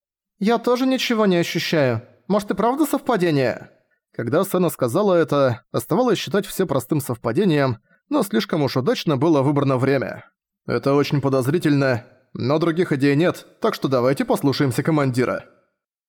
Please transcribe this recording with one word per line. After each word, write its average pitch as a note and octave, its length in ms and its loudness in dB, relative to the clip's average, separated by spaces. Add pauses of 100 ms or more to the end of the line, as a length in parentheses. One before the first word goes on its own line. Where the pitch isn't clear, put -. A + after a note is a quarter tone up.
(380)
«Я A3 200 0
тоже B3 280 0
ничего A#3+ 400 0
не F3+ 100 2
ощущаю. D3 680 0 (260)
Может, G3+ 220 -2
и - 40 -2
правда C4 320 0
совпадение?» E3+ 840 0 (440)
Когда B2 280 -2
Сэна F3+ 280 0
сказала F3 440 0
это, C#3+ 560 2
оставалось G3+ 480 0
считать G3+ 280 -4
всё - 200 -4
простым C3+ 360 -2
совпадением, C3+ 760 0 (300)
но C#4+ 140 0
слишком G3 400 -2
уж C3 160 0
удачно D3+ 400 -2
было D3 240 4
выбрано C#3 340 0
время. B2+ 480 -2 (420)
«Это B2 280 0
очень C#3+ 260 2
подозрительно, C3+ 840 0 (260)
но C#3+ 260 0
других E3 340 0
идей C#3 240 2
нет, E3 300 0 (140)
так A3 140 0
что - 140 -6
давайте C3 360 2
послушаемся C#3+ 580 0
командира». B2+ 640 0 (640)